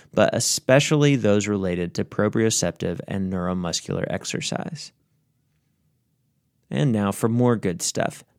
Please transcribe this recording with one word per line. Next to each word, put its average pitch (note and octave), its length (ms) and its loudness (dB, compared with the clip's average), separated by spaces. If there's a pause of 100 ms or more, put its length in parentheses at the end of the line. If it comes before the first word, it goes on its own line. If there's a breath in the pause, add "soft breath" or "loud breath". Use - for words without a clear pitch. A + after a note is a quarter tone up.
(120 loud breath)
but - 220 4
especially C#3+ 800 2
those G#2 320 4
related F2+ 460 -2
to G2+ 100 -2
proprioceptive G#2 1040 0
and F#2+ 240 -4
neuromuscular F2+ 800 -4
exercise. - 840 -6 (1800)
And C#3 200 0
now G2+ 200 0
for A2+ 180 -2
more A#2+ 260 4
good F#2 280 -4
stuff, - 400 -4 (160)